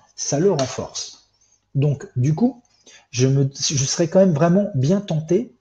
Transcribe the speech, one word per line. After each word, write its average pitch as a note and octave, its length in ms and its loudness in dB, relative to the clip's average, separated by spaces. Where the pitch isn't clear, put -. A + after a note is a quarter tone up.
ça - 220 -4
le F#3+ 120 2
renforce. - 800 -6
Donc, C3+ 420 -2
du C3 180 0
coup, B3 280 -2
je B2+ 180 0
me, C#3 260 2
je C#3 300 -2
serais E3 240 -2
quand F#3+ 120 4
même F#3+ 120 6
vraiment E3+ 420 2
bien D#3 280 2
tenté F3+ 580 -2